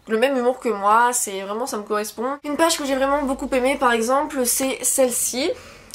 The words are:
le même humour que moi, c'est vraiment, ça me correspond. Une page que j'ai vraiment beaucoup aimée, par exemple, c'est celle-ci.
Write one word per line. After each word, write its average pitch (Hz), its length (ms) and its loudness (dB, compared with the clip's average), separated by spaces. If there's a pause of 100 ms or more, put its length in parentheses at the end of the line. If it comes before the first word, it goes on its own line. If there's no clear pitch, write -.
le 220 100 0
même 262 200 2
humour 247 200 2
que - 120 -4
moi, 214 420 4
c'est 196 300 -4
vraiment, 214 260 -6
ça 240 80 -8
me 208 80 -6
correspond. 214 600 -4
Une 294 100 -4
page 330 220 2
que 302 80 -6
j'ai 269 100 0
vraiment 277 280 0
beaucoup 269 300 -4
aimée, 262 240 2
par 254 140 2
exemple, 262 540 0
c'est 269 380 -2
celle-ci. 254 680 0 (440)